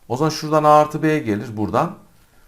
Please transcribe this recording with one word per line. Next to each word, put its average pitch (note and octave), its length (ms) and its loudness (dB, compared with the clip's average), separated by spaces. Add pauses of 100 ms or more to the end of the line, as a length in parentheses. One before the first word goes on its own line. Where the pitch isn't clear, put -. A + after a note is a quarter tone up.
O B2+ 100 -6
zaman D#3 120 0
şuradan D#3 340 -2
A D3+ 60 4
artı D3+ 340 4
B D#3 160 0
gelir A2+ 380 -6
buradan. A2+ 400 -2 (500)